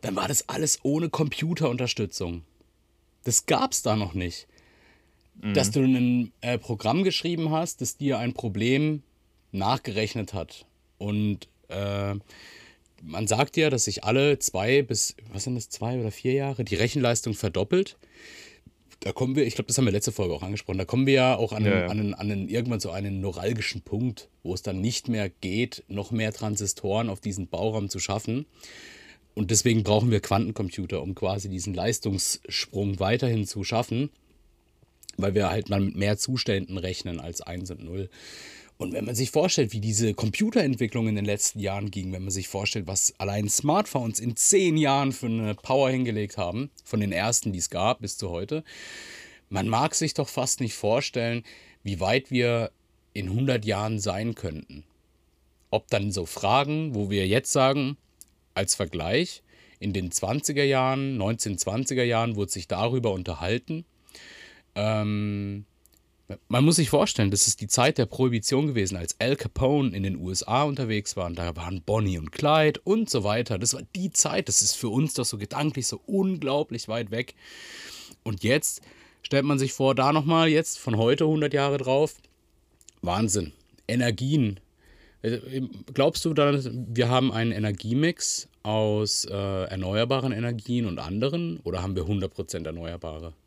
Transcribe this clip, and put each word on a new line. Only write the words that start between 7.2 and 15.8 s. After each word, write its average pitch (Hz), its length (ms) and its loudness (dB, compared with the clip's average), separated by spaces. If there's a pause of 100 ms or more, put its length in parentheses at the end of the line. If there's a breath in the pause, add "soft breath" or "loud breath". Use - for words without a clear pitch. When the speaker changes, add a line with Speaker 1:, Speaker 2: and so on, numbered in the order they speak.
Speaker 1:
hast, 160 320 -2
das - 140 -6
dir 135 220 0
ein 120 140 -2
Problem 131 680 0 (480)
nachgerechnet 107 840 -2
hat. - 340 -8 (320)
Und, 104 500 -2 (200)
äh, 101 460 -4 (880 loud breath)
man 87 240 -6
sagt 113 300 0
ja, 156 120 4
dass 131 160 2
sich - 200 -6
alle 135 340 4
zwei 120 440 2
bis, 113 340 -2 (160)
was 98 120 -6
sind 123 120 -2
das, 113 120 -8
zwei 120 320 -4